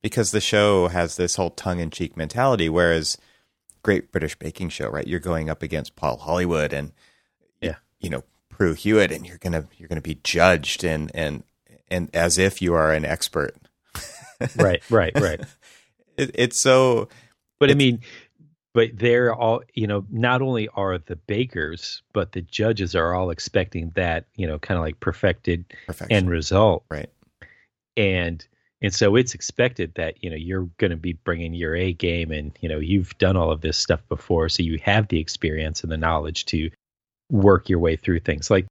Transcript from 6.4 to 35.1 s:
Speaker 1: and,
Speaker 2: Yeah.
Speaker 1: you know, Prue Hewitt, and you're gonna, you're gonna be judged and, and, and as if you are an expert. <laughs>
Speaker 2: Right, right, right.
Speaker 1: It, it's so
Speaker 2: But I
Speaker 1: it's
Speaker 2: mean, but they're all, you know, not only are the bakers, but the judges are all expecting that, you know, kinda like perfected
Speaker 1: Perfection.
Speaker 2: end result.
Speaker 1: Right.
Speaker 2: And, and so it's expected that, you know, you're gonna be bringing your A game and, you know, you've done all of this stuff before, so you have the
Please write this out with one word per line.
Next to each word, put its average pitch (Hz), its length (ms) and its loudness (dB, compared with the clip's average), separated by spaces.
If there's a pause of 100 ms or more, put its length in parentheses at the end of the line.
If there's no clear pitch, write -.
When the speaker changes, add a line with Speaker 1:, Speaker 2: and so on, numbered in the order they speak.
Speaker 1:
and, 71 200 -6 (680)
Speaker 2:
Yeah. 82 160 -6 (220)
Speaker 1:
you 85 120 -10
know, 65 140 -8 (260)
Prue 85 240 2
Hewitt, 104 360 4
and - 160 -10
you're - 120 -20
gonna, 82 280 -4 (120)
you're 85 100 -20
gonna 80 140 -6
be 78 200 -8
judged 87 600 4
and, 78 300 -2
and, 76 280 -6 (480)
and 87 240 -2
as 85 240 2
if 95 240 2
you 87 120 2
are 78 180 4
an 78 120 0
expert. - 520 -4 (380)
<laughs> - 640 -10
Speaker 2:
Right, 90 340 2
right, 95 300 4
right. 82 200 -2 (760)
Speaker 1:
It, 135 180 -2
it's 120 260 0
so 127 480 4 (520)
Speaker 2:
But 143 100 6
I - 20 6
Speaker 1:
it's 143 60 6
Speaker 2:
mean, 123 220 4 (720)
but 117 180 4
they're 120 400 4
all, 117 300 0 (100)
you 110 140 -2
know, 101 240 -2
not 123 320 2
only 123 260 -2
are 95 300 -2
the - 160 -10
bakers, 87 880 -6 (100)
but 95 200 -2
the 92 100 -8
judges 98 540 -2
are 85 180 0
all 90 160 -2
expecting 85 640 -4
that, 85 300 -2 (100)
you 92 140 -6
know, 78 100 -6
kinda 87 220 -2
like 80 180 -6
perfected 87 680 -2 (220)
Speaker 1:
Perfection. - 300 -2
Speaker 2:
end 92 140 4
result. 92 600 2
Speaker 1:
Right. 73 180 -8 (880)
Speaker 2:
And, 90 480 0 (360)
and 98 120 0
so 101 220 4
it's 127 200 4
expected 120 600 -2
that, 80 300 -6
you 90 60 -6
know, 78 60 -8
you're 90 320 -6 (100)
gonna 90 180 2
be 87 160 -6
bringing 82 420 -6
your 85 220 -4
A 92 160 0
game 85 400 -2
and, 76 180 -6 (100)
you 85 80 -6
know, 78 120 -4
you've 90 380 -2
done 95 180 2
all 80 160 2
of 78 80 -4
this 80 180 -4
stuff - 300 0
before, 82 400 -2
so 85 160 -2
you 80 180 -4
have 104 240 2
the 82 140 0